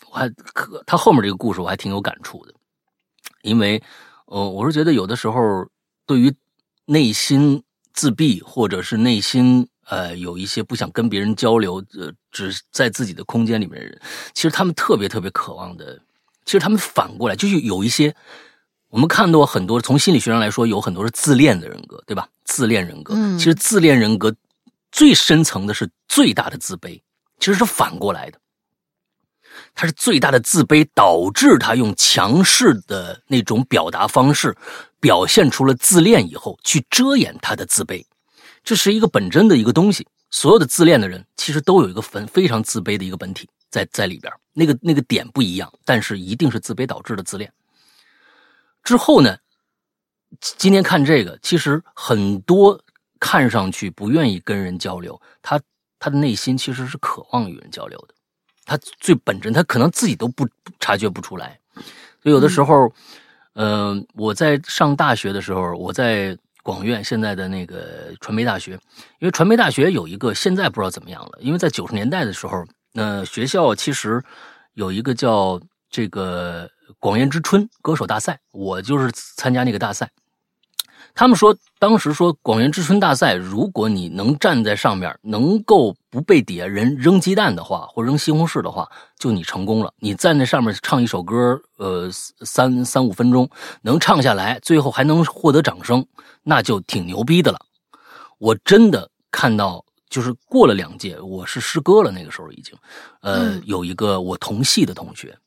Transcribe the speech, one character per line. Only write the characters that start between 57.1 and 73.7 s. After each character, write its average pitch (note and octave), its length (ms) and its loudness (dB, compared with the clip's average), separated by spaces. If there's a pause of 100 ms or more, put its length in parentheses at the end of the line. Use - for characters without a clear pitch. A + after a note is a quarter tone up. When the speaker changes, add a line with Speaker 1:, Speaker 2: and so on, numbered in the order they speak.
Speaker 1:
望 A#2+ 180 -4
与 F2 80 -14
人 - 140 -20
交 - 160 -14
流 - 100 -18 (120)
的。 - 60 -20 (520)
他 D3+ 120 -6 (220)
最 - 160 2
本 - 240 -6
真， A2 120 -6
他 D#3+ 120 2
可 - 160 -2
能 D3 100 2
自 - 160 -2
己 D3+ 80 -2
都 A#2 140 -6
不， B2+ 200 -4 (300)
察 - 180 0
觉 G2+ 140 -4
不 F#2 100 -10
出 F#2 160 -14
来。 - 220 -16 (640)
所 D3 80 2
以 - 0 -
有 D3 80 6
的 C#3 100 6
时 C#3+ 140 2
候， C#3 300 6 (640)
Speaker 2:
嗯。 G#2 440 -2
Speaker 1:
呃， F#2+ 60 -10 (100)
我 G#2+ 180 -4
在 D3 320 0
上 D3 300 0
大 C#3 180 0
学 G2 200 -4
的 G2 100 -6
时 G2 100 -8
候， F#2 220 -4
我 F2+ 180 -10
在 G2+ 460 -2 (240)
广 F#2 220 -10
院， A2 180 -4
现 A2 180 -4
在 G#2+ 140 -4
的 F#2 140 -8
那 F#2+ 180 -8
个 E2 540 -16
传 - 120 -12
媒 A2 120 -2
大 A2+ 120 -4
学， F#2 180 -14 (440)
因 D#3+ 80 -6
为 F#3 60 0
传 E3+ 160 2
媒 A3+ 80 4
大 A3+ 120 2
学 C#3 220 0
有 A#2+ 160 -4
一 F2 100 -14
个， A2+ 160 -4
现 F#3 220 -2
在 F#3 140 -2
不 A2 120 -6
知 G2 40 -2
道 F#2+ 60 -4
怎 - 120 -14
么 - 80 -20
样 F#2 100 -18
了， - 200 -20
因 B2+ 120 -4
为 F3 60 -2
在 F3 100 -2
九 - 160 -6
十 F2+ 100 -10
年 G#2+ 140 -4
代 E3+ 160 -4
的 G#2 80 -6
时 - 140 -12
候， F2+ 180 -8 (300)
呃， G#2 320 -6
学 - 180 -8
校 C#3+ 300 2